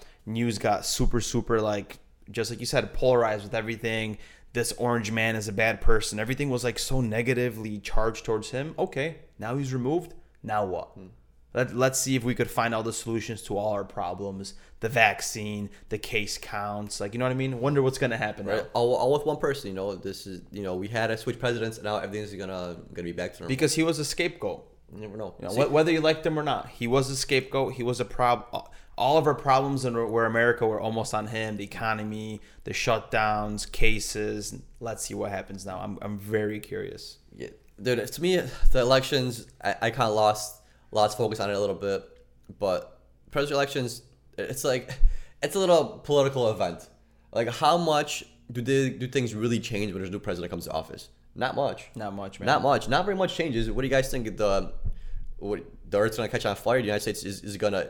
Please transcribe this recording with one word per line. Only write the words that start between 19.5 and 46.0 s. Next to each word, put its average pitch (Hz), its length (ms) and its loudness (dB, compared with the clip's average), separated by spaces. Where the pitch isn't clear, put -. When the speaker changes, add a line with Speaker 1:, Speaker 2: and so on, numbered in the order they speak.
Speaker 2:
you 95 60 -8
know, 95 200 -4
this 95 320 -10
is, 92 140 -12
you 101 100 -10
know, 95 140 -4
we 95 120 -6
had 113 220 0
a 110 80 0
switch 123 220 -6
presidents, 113 380 -2
and - 80 -10
now 104 120 -2
everything's 104 380 -6
gonna, 92 420 -8
gonna 87 140 -8
be 85 40 -6
back 90 220 -6
to - 80 -20
normal. 85 80 -10
Speaker 1:
Because 135 240 2
he 160 80 0
was 160 160 2
a 151 80 -4
scapegoat. 151 580 -4
Speaker 2:
You 104 80 -14
never 107 160 -12
know. 98 220 -10
Speaker 1:
You - 80 -8
know, 92 60 -6
Speaker 2:
See 123 80 2
Speaker 1:
wh-, 139 100 2
whether 156 200 6
you 160 100 4
liked 156 240 2
him 156 140 0
or 147 40 -2
not, 135 260 -2
he - 180 -6
was 131 220 4
a 139 60 -4
scapegoat. 131 580 0
He 127 100 -6
was 120 160 -2
a 120 60 0
prob-, - 640 0
all 139 200 4
of 151 100 4
our 143 80 4
problems 135 500 2
in 123 80 0
where 113 140 4
America 117 420 4
were 107 120 0
almost 110 360 -2
on 107 120 -2
him. 110 300 -6
The 101 60 -6
economy, 107 800 -6
the - 100 -8
shutdowns, 107 960 0
cases. 107 840 4
Let's 113 240 -8
see 107 120 -8
what 101 160 -4
happens 95 340 -8
now. 92 140 -8
I'm, 98 220 -8
I'm 104 180 -6
very 107 400 -2
curious. - 580 -10
Speaker 2:
Yeah. - 140 -10
Dude, 120 260 0
to 127 140 -10
me, 180 180 4
the 131 80 8
elections, 127 680 2
I, 98 180 0
I 117 100 2
kinda 117 180 2
lost, 107 520 2
lost 107 280 2
focus 107 200 0
on 101 120 0
it - 40 0
a 98 40 0
little 98 160 0
bit. 98 280 -2
But 92 420 -2
presidential 143 300 -2
elections, 135 420 -2
it's - 240 -6
like, 127 280 0
it's 147 120 -2
a 202 40 0
little 175 440 4